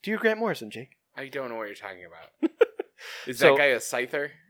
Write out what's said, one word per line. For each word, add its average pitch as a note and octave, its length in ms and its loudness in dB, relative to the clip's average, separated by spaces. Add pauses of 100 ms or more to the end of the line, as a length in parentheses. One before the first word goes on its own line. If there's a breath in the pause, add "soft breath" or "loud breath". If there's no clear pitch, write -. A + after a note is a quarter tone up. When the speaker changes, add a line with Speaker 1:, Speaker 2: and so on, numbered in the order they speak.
Speaker 1:
Do - 100 -8
you A3 60 -2
Grant A3 220 2
Morrison, D#3+ 320 -4
Jake? A#2 260 -14 (180)
Speaker 2:
I C3+ 120 -10
don't C3+ 220 -8
know A#2 80 -8
what A2 100 -6
you're G2+ 80 -12
talking F#2+ 300 -12
about. E2 460 -6
Speaker 1:
<laughs> - 760 -2
Speaker 2:
Is B2 120 -8
Speaker 1:
So C#3 120 10
Speaker 2:
that C#3 60 6
guy D3 80 4
a C3 120 4
Scyther? B2+ 520 -4 (200)